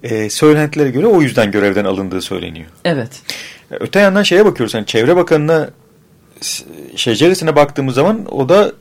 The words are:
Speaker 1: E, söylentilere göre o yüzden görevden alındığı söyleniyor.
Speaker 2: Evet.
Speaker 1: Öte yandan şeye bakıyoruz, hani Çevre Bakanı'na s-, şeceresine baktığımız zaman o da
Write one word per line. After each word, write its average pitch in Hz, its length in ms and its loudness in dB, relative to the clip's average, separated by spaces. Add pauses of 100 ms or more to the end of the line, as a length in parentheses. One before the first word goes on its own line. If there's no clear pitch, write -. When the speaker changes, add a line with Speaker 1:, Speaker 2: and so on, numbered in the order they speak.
Speaker 1:
E, 110 280 -4
söylentilere 151 600 2
göre 135 160 -2
o 196 160 4
yüzden 113 280 0
görevden 101 340 0
alındığı 95 380 -4
söyleniyor. 85 440 -10 (180)
Speaker 2:
Evet. 139 380 -4 (480)
Speaker 1:
Öte - 300 -2
yandan 202 220 2
şeye 196 220 4
bakıyoruz, 127 300 0
hani 107 120 -6
Çevre 123 300 2
Bakanı'na 160 540 0 (720)
s-, - 240 -10 (320)
şeceresine 156 600 0
baktığımız 139 380 0
zaman 196 400 0
o 135 140 -2
da 196 320 4